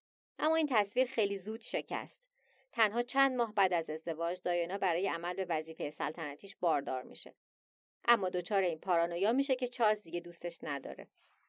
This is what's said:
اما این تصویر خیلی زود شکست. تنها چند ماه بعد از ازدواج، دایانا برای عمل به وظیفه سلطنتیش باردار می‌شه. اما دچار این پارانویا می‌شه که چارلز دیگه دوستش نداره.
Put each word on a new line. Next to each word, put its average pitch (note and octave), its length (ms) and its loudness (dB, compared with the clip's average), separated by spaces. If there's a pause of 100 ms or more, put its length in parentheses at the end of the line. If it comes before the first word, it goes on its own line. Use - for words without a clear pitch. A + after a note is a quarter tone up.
(400)
اما D#4+ 160 2
این D#4+ 140 2
تصویر B3 380 2
خیلی G3+ 300 0
زود A3 240 -6
شکست. - 680 -6 (420)
تنها A3 300 2
چند C4 340 2
ماه A#3 180 0
بعد F#3+ 200 4
از E3 160 0
ازدواج، E3 520 -4
دایانا F3 360 0
برای F#3 300 0
عمل E3+ 260 -4
به F#3 160 -2
وظیفه D#3+ 400 -4
سلطنتیش D3+ 680 -6
باردار C#3+ 480 0
می‌شه. - 320 -12 (720)
اما G3+ 220 4
دچار F3+ 320 0
این E3 180 0
پارانویا F3 520 2
می‌شه C4+ 240 4
که B3+ 120 -2
چارلز G#3+ 360 2
دیگه E3+ 160 -4
دوستش E3+ 440 -6
نداره. C#3 440 -6 (420)